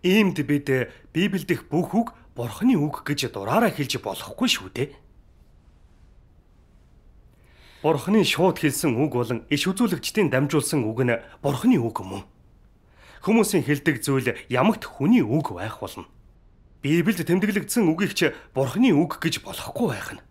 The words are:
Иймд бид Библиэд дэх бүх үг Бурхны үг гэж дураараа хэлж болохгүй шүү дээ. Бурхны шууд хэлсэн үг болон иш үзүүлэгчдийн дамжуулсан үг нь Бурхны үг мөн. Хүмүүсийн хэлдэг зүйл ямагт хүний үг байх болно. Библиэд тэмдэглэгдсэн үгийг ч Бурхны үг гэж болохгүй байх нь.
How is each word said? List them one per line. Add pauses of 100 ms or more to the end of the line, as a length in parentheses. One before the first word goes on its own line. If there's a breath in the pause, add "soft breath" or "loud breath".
Иймд
бид (440 loud breath)
Библиэд
дэх
бүх
үг (160 soft breath)
Бурхны
үг
гэж
дураараа
хэлж
болохгүй
шүү
дээ. (3000 soft breath)
Бурхны
шууд
хэлсэн
үг
болон
иш
үзүүлэгчдийн
дамжуулсан
үг
нь (240 loud breath)
Бурхны
үг
мөн. (960 soft breath)
Хүмүүсийн
хэлдэг
зүйл (160 loud breath)
ямагт
хүний
үг
байх
болно. (720)
Библиэд
тэмдэглэгдсэн
үгийг
ч (240 loud breath)
Бурхны
үг
гэж
болохгүй
байх
нь.